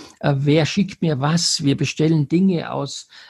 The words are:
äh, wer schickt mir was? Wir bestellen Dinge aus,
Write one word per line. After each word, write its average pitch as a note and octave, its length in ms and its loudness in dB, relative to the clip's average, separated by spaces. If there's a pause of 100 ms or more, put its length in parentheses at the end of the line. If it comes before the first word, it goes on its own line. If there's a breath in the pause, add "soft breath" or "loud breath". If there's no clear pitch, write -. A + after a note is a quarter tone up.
(220 loud breath)
äh, D3 160 0
wer D3 280 2
schickt - 360 -4
mir D#3 180 0
was? D#3+ 460 0
Wir C#3 100 2
bestellen D3+ 540 0
Dinge E3 420 0
aus, C#3 380 -8 (200 loud breath)